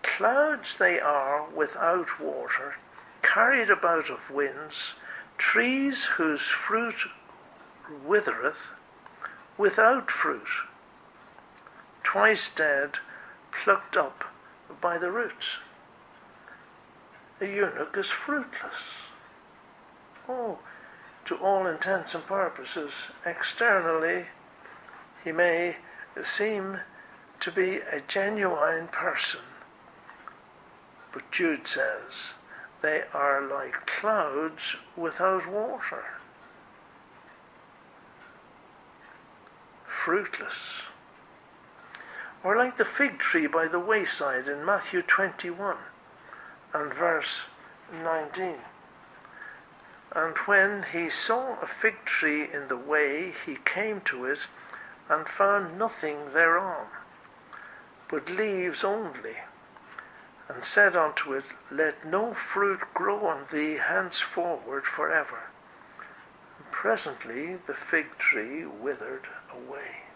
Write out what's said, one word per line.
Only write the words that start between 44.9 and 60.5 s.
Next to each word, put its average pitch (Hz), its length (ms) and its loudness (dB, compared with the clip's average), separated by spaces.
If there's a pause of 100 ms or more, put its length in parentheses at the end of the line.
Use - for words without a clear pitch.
twenty-one 180 760 0 (960)
and 147 200 -2
verse 160 500 0 (600)
nineteen. 160 560 -2 (1500)
"And 160 280 0
when 202 440 4
he 170 240 -2
saw 240 540 0
a 147 60 -6
fig - 360 0
tree 151 480 0
in 143 160 -6
the 131 80 -2
way, 151 580 0 (120)
he 143 100 -6
came 202 460 -2
to 127 240 -2
it 143 240 -2 (580)
and 156 220 0
found 196 480 4
nothing 147 560 -4
thereon, 165 540 4 (1200)
but 151 200 -4
leaves 185 540 0
only, 196 540 -4 (1120)
and - 160 -8